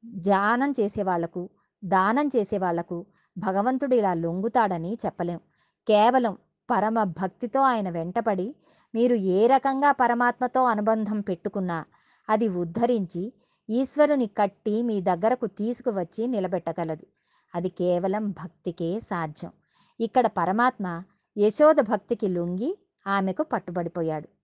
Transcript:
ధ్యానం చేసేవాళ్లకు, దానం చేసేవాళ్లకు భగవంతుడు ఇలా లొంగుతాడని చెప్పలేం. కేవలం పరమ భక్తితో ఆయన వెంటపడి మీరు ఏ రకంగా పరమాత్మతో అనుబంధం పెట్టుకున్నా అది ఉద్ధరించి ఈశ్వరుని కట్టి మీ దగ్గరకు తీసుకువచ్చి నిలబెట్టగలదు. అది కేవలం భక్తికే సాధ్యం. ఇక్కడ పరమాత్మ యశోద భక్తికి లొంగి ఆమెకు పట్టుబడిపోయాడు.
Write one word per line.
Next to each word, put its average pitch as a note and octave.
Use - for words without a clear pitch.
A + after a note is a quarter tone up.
ధ్యానం G#3
చేసేవాళ్లకు, F#3
దానం G3
చేసేవాళ్లకు F#3
భగవంతుడు A#3+
ఇలా G3+
లొంగుతాడని F#3
చెప్పలేం. E3+
కేవలం A3+
పరమ A3
భక్తితో G3
ఆయన A3+
వెంటపడి F#3+
మీరు A#3+
ఏ G3
రకంగా C4+
పరమాత్మతో B3
అనుబంధం G#3+
పెట్టుకున్నా F3+
అది A3
ఉద్ధరించి F#3
ఈశ్వరుని C4+
కట్టి G#3
మీ A3
దగ్గరకు G3
తీసుకువచ్చి G#3+
నిలబెట్టగలదు. E3+
అది F3
కేవలం F#3
భక్తికే E3+
సాధ్యం. E3+
ఇక్కడ A#3
పరమాత్మ F#3+
యశోద C#4+
భక్తికి G#3+
లొంగి F#3
ఆమెకు G3
పట్టుబడిపోయాడు. E3+